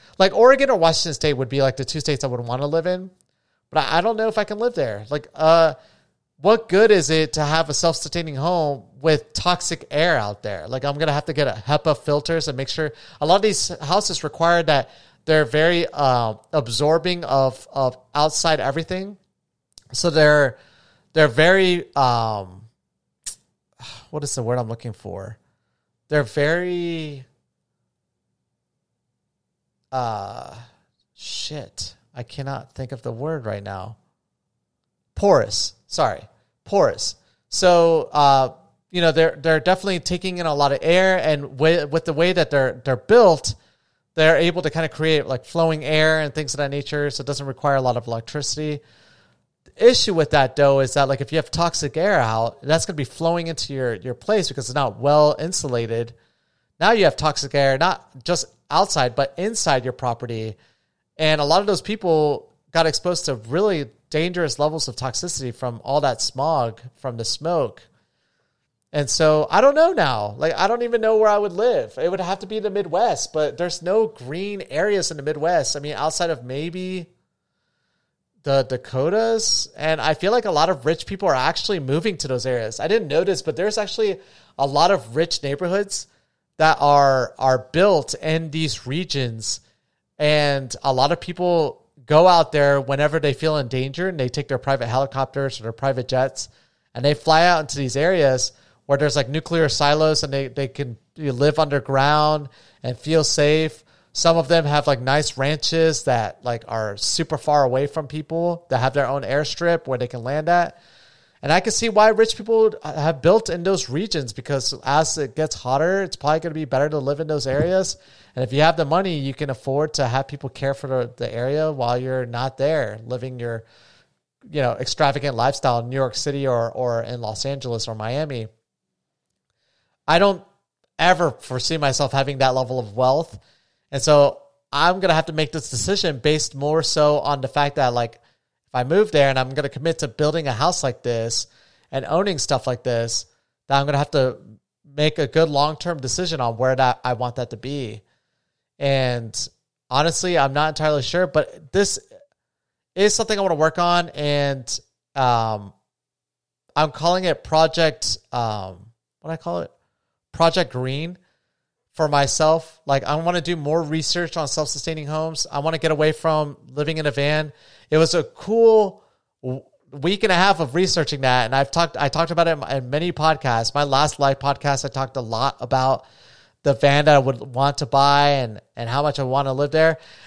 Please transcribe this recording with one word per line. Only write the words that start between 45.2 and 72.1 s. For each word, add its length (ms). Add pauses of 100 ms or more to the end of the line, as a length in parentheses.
like, 200
flowing 380
air 380
and 140
things 180
of 60
that 100
nature, 400
so 120
it 60
doesn't 200
require 300
a 40
lot 160
of 80
electricity. 760 (840)
The 260
issue 240
with 180
that, 240
though, 260
is 120
that, 140
like, 140
if 100
you 60
have 120
toxic 480
air 220
out, 420
that's 240
gonna 100
be 100
flowing 420
into 260
your, 220
your 180
place 360
because 200
it's 60
not 240
well 400
insulated. 720 (680)
Now 120
you 140
have 100
toxic 400
air, 240
not 440
just 220 (240)
outside, 460
but 220
inside 460
your 100
property. 640 (580)
And 240
a 60
lot 160
of 60
those 160
people 680 (200)
got 160
exposed 380
to 100
really 500 (240)
dangerous 480
levels 300
of 80
toxicity 580
from 300
all 180
that 200
smog, 600 (160)
from 200
the 80
smoke. 580 (1080)
And 180
so 400
I 120
don't 140
know 160
now. 460
Like, 200
I 100
don't 140
even 200
know 160
where 120
I 80
would 140
live. 480
It 100
would 100